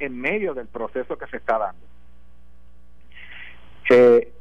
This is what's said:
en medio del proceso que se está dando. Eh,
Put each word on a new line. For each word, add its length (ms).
en 200
medio 340
del 120
proceso 500
que 120
se 80
está 220
dando. 220
Eh, 500